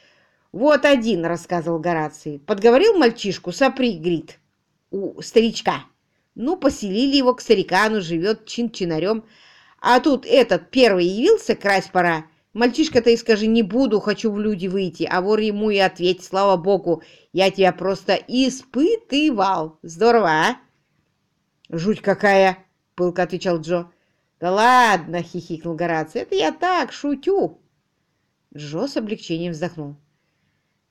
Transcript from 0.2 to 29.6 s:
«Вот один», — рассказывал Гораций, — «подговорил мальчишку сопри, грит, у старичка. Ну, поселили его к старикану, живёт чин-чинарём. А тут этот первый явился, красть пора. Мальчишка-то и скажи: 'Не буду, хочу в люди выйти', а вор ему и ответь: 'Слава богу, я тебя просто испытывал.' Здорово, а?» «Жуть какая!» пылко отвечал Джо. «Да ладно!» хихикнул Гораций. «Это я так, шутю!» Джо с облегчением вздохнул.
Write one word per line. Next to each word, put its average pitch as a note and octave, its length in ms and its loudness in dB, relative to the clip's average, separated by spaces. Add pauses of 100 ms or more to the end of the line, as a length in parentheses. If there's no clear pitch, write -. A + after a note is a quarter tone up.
«Вот C#4 320 2
один», — A3+ 400 2
рассказывал E3+ 560 -4
Гораций, — D#3 640 -4
«подговорил A#3+ 500 4
мальчишку A3+ 540 0
сопри, B3+ 480 0
грит, E3 400 -4 (520)
у F#3+ 320 -8
старичка. A3 640 0 (480)
Ну, C#4 220 -4
поселили C4 600 -2
его B3 180 2
к B3 60 -12
старикану, G#3 600 2
живёт F3 460 -4
чин-чинарём. G#3 800 -4 (560)
А B3+ 200 4
тут C4 260 0
этот G#3+ 440 2
первый G3+ 360 4
явился, B3 480 0
красть G3 380 -2
пора. E3+ 340 0 (260)
Мальчишка-то A#3+ 580 0
и A#3 60 4
скажи: A3 300 0
'Не A3+ 160 2
буду, G#3+ 380 0
хочу G#3 320 -4
в G3+ 80 -6
люди G#3 260 -4
выйти', F#3 420 -4
а F3+ 120 -2
вор G#3+ 200 0
ему G#3+ 300 -2
и G3 80 0
ответь: F3+ 460 0
'Слава F#3+ 320 2
богу, F3 460 -2 (300)
я F#3 180 2
тебя F#3 220 2
просто F#3 420 -2
испытывал.' B3 1700 -2
Здорово, G3+ 460 2
а?» E3 280 2 (1120)
«Жуть E3+ 320 -2
какая!» F#3+ 640 2 (300)
пылко F3+ 280 -2
отвечал F3 380 -2
Джо. E3+ 300 -4 (500)
«Да F3 120 -2
ладно!» G3+ 680 4
хихикнул E3+ 520 -10
Гораций. D#3+ 480 -4
«Это - 120 -8
я - 160 0
так, E4+ 420 -2
шутю!» C#4+ 680 -4 (960)
Джо D3+ 320 -8
с - 80 -10
облегчением F3 560 -6
вздохнул. D#3 440 -10 (960)